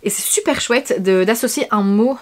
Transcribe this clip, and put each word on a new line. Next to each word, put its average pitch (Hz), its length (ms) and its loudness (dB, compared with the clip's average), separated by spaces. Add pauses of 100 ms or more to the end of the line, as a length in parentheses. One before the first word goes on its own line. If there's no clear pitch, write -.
Et 214 60 -2
c'est - 120 -6
super 330 400 0
chouette 240 400 -2
de, 185 220 2
d'associer 240 480 -2
un 214 100 0
mot, 214 400 2